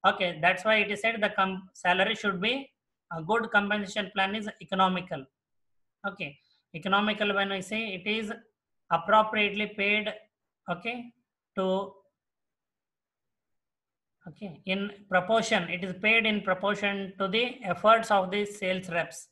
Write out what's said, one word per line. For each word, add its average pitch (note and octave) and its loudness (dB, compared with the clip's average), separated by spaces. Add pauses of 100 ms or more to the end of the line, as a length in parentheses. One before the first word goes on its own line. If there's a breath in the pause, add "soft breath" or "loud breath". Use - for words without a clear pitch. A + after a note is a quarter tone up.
Okay, F#3 2
that's F3+ 4
why A3 4
it G3+ 2
is G3+ -4
said A3+ 0
the G3+ 2
com-, F#3+ -2
salary F#3+ 2
should G3 -2
be, C4 -2 (460)
a D#3+ -6
good A3 0
compensation G3+ 0
plan G3 0
is G#3+ -6 (120)
economical. F3+ 0 (800)
Okay, F3+ -8 (380)
economical, G#3 0
when G3 -2
I G3 -4
say G#3+ -6
it F#3 -8
is A3 -4 (580)
appropriately G#3 2
paid, G#3 -2 (560)
okay, A#3+ -8 (440)
to, F#3+ 0 (2250)
okay, E3 -16
in G3 -2 (180)
proportion, F#3 2
it F3+ -4
is F#3 -6
paid A3 4
in G#3+ 0
proportion G3 -2
to G3 0
the A#3+ -2
efforts G#3+ 4
of F#3 4
the G#3 0
sales F#3 -4
reps. E3 -4